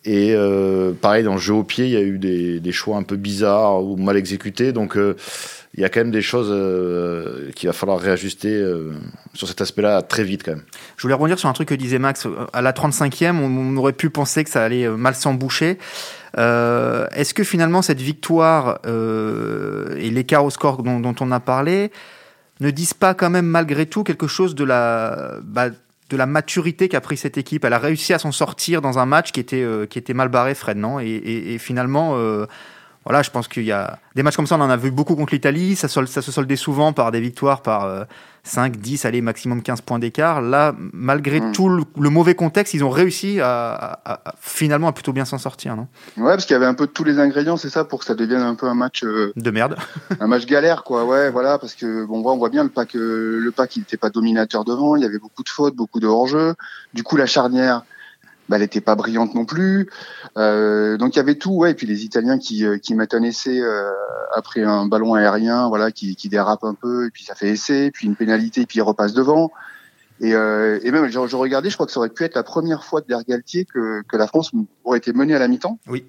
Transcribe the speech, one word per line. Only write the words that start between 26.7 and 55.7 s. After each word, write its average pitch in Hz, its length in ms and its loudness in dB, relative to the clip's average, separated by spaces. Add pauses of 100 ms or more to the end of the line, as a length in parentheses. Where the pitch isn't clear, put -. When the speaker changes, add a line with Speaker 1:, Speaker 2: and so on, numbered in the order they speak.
Speaker 2:
qu'a 147 120 0
pris 147 160 -4
cette 147 200 -6
équipe ? 151 260 -4
Elle 120 100 0
a 117 60 2
réussi 151 340 0
à 165 60 2
s'en 151 120 -4
sortir 160 500 -2
dans 127 180 0
un 127 60 4
match 151 260 2
qui - 80 -4
était, 127 240 -2
euh, 110 220 -2
qui - 120 -10
était 123 160 -6
mal 127 160 0
barré, 127 260 2
Fred, 104 220 -4
non ? 117 220 -4
Et, 117 80 -6
et, 110 460 -6
et 117 40 -6
finalement, 135 600 0
euh, 107 280 -2 (600)
voilà, 139 180 4
je - 80 -4
pense 120 160 -4
qu'il 120 160 -6
y 107 80 0
a 98 260 -4 (180)
des 135 80 0
matchs 147 120 2
comme 151 100 0
ça, 165 120 2
on 147 40 2
en 135 80 2
a 127 80 6
vu 131 140 -2
beaucoup 151 240 2
contre 147 180 0
l'Italie, 160 440 0
ça 151 100 -2
sol-, 131 200 0
ça 139 140 -4
se 139 100 -8
soldait 135 260 0
souvent 151 360 2
par 117 180 2
des 117 100 0
victoires 131 400 0
par, 104 240 0
euh, 95 180 -6 (400)
cinq, 123 340 0
dix, 123 280 -6
allez, 120 160 2
maximum 117 400 -2
quinze 120 200 -4
points 120 180 -4
d'écart. 147 420 0
Là, 139 340 2 (180)
malgré 143 460 0
Speaker 3:
Mm. 110 140 -2
Speaker 2:
tout 190 160 4
le, 175 140 4 (160)
le 143 100 4
mauvais 170 260 6
contexte, 180 380 0
ils 143 100 0
ont 135 60 2
réussi 185 500 0
à, 120 320 0
à, - 420 -8
à, - 160 -10
à - 100 -14
finalement 156 500 0
à - 20 0
plutôt - 220 -4
bien 131 120 0
s'en 135 120 -6
sortir, 127 400 -8
non ? 117 100 -8 (300)
Speaker 3:
Ouais, 135 140 4
parce 190 140 2
qu'il - 80 2
y 127 40 6
avait 127 80 4
un 127 80 4
peu 139 140 0
de - 40 -10
tous 160 140 -4
les 143 140 4
ingrédients, 147 380 2
c'est 139 120 -8
ça, 160 160 -2
pour 135 140 -8
que - 60 -12
ça 113 100 0
devienne 117 260 0
un 120 140 0
peu 131 120 -4
un 123 80 0
match, 123 280 -2
euh, 107 340 -2
Speaker 2:
De 117 120 -2
merde. 120 260 0 (240)
<laughs> - 200 -6
Speaker 3:
un 107 80 0
match 120 180 2
galère, 147 380 2
quoi. 120 220 0
Ouais, 135 260 2
voilà, 131 260 0
parce - 180 -10
que 113 300 -4
bon, 110 140 -4
on - 20 -4
voit, 127 120 2
on 131 40 0
voit 117 120 2
bien 143 140 2
le 139 60 0
pack, 120 260 -4
euh, 113 440 -2
le 117 120 -2
pack, 127 260 -2
il 214 60 -6
était 110 140 -8
pas 107 120 -2
dominateur 113 560 0
devant, 143 320 2
il 139 60 2
y - 20 2
avait 104 140 -4
beaucoup 110 240 -14
de - 60 -10
fautes, 143 260 0